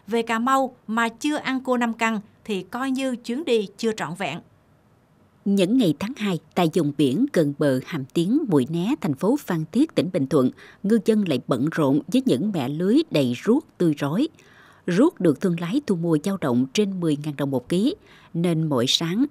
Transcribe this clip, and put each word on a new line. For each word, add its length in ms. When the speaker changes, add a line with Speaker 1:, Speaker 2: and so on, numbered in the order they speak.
Speaker 1:
về 140
Cà 180
Mau 360
mà 220
chưa 260
ăn 280
cua 140
Nam 160
Căn 260
thì 200
coi 280
như 240
chuyến 300
đi 220
chưa 140
trọn 260
vẹn. 220
Speaker 2:
Những 320
ngày 220
tháng 180
hai, 220
tại 180
vùng 240
biển 360
gần 260
bờ 260
Hàm 200
Tiến, 420
Mũi 220
Né, 320
thành 140
phố 240
Phan 320
Thiết, 240
tỉnh 180
Bình 140
Thuận, 240
ngư 220
dân 220
lại 200
bận 240
rộn 360
với 180
những 280
mẻ 160
lưới 280
đầy 220
ruốc 200
tươi 220
rói. 300
Ruốc 320
được 220
thương 180
lái 280
thu 80
mua 280
dao 180
động 320
trên 260
mười 240
ngàn 140
đồng 140
một 180
ký, 260
nên 360
mỗi 180
sáng 440